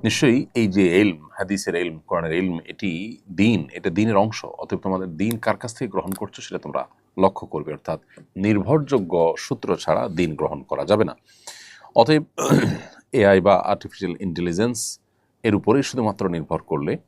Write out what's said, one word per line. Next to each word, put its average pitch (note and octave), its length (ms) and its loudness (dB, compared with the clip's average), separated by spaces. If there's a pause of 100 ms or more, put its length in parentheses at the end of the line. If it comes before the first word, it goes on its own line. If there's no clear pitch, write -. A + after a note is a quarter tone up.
নিশ্চয়ই B2 500 2
এই A2+ 140 2
যে F#2 320 4
ইলম, D#2+ 280 0 (100)
হাদিসের F#2+ 360 -4
ইলম, E2+ 240 -2
কোরআনের E2+ 340 -4
ইলম, F2 320 -2
এটি F#2 540 -8 (120)
দীন, F#2 420 2
এটা F2+ 180 -6
দীনের G#2 260 2
অংশ। A2 280 0
অতএব - 340 -8
তোমাদের F#2 380 -4
দীন A2 220 -2
কার G#2+ 180 -2
কাছ A#2 180 -12
থেকে A2+ 160 -8
গ্রহণ F#2+ 220 -6
করছো - 300 -10
সেটা F#2 160 -10
তোমরা C#2 280 -8 (320)
লক্ষ্য F#2+ 280 2
করবে। D2+ 260 -8
অর্থাৎ D2+ 280 -8 (360)
নির্ভরযোগ্য G2+ 1000 2
সূত্র - 380 -4
ছাড়া - 320 -2
দীন D#2+ 260 -2
গ্রহণ D2+ 280 -4
করা C#2 220 -6
যাবে G#2 200 4
না। D2+ 120 -6 (800)
অতএব D3+ 280 6 (120)
<clears throat> - 760 0
এআই G2 280 6
বা G2 160 6
আর্টিফিশিয়াল - 640 -4
ইন্টেলিজেন্স F2+ 800 -2 (440)
এর G#2+ 120 2
উপরেই A2+ 280 2
শুধুমাত্র A2 460 -4
নির্ভর E2 340 -4
করলে D#2+ 340 -4 (120)